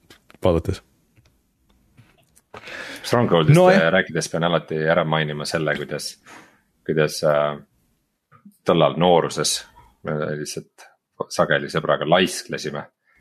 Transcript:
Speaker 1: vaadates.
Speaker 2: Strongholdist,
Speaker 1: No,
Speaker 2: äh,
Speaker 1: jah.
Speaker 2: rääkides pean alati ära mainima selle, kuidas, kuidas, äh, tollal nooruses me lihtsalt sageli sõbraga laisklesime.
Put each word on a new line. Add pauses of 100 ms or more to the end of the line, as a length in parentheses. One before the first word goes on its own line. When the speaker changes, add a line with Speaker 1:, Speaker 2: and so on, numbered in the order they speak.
(380)
Speaker 1:
vaadates. (2250)
Speaker 2:
Strongholdist,
Speaker 1:
No,
Speaker 2:
äh,
Speaker 1:
jah.
Speaker 2:
rääkides
pean
alati
ära
mainima
selle,
kuidas, (680)
kuidas,
äh, (1040)
tollal
nooruses (400)
me (140)
lihtsalt (340)
sageli
sõbraga
laisklesime. (380)